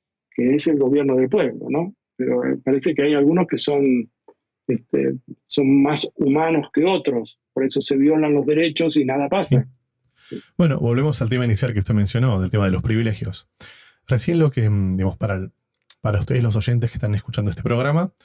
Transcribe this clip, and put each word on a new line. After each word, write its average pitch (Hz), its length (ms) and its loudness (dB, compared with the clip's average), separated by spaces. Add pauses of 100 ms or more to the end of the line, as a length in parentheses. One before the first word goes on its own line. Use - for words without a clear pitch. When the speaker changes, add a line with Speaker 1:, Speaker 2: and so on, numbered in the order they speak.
(340)
Speaker 1:
que 127 220 2
es 151 120 0
el 151 120 2
gobierno 135 380 2
del 131 100 2
pueblo, 127 420 -2
¿no? 165 240 -2 (220)
Pero, 127 300 -2
eh, 131 180 -2
parece 135 320 0
que 139 60 -2
hay 147 140 2
algunos 160 320 2
que - 100 -4
son, 135 520 0 (560)
este, 135 500 -2 (300)
son 139 360 2
más 143 340 0
humanos 156 580 0
que 151 120 2
otros, 135 520 -2 (140)
por 131 140 -2
eso 139 160 -2
se 139 160 -2
violan 151 360 2
los 139 120 0
derechos 156 500 0
y 151 80 2
nada 135 240 -2
pasa. 151 400 0 (600)
Speaker 2:
Sí. - 80 -12 (200)
Bueno, 160 220 2
volvemos 127 420 0
al 120 60 -2
tema 123 160 0
inicial 117 300 0
que 104 60 -2
usted 101 140 -2
mencionó, 107 460 2
del 92 100 0
tema 101 140 0
de 95 80 2
los 90 100 -2
privilegios. 110 680 -4 (580)
Recién 165 320 0
lo 156 100 4
que, 113 200 0
mm, 98 260 0
digamos, 95 220 -2
para 101 180 -4
el, 95 160 -8 (480)
para 101 200 0
ustedes 127 220 -2
los 110 140 0
oyentes 120 360 0
que - 40 -14
están 104 180 -4
escuchando 107 380 -4
este - 100 -10
programa, 139 520 0 (120)